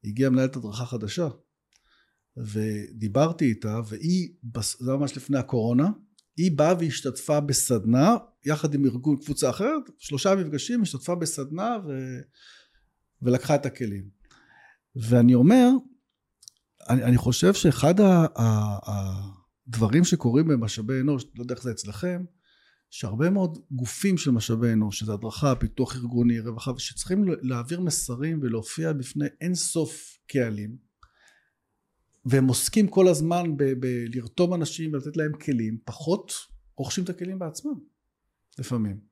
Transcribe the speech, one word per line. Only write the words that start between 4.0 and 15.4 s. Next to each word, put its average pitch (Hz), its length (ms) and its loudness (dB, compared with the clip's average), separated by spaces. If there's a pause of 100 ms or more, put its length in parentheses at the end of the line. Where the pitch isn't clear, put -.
בס-, 113 400 -8
זה 127 80 -2
ממש 139 240 -2
לפני 139 220 -2
הקורונה, 123 520 2 (460)
היא 165 200 0
באה 156 220 4
והשתתפה 147 640 -2
בסדנה, 131 760 2 (280)
יחד 147 300 -2
עם 143 100 0
ארגון, 131 320 0
קבוצה 139 340 -2
אחרת, 254 480 -4
שלושה 190 360 0
מפגשים, 190 480 -2
השתתפה 175 320 -4
בסדנה 170 600 -6 (100)
ו-, 131 340 -8 (1000)
ולקחה 123 320 2
את 143 120 0
הכלים. 101 420 -8 (880)
ואני 120 380 6
אומר, 226 340 8 (1200)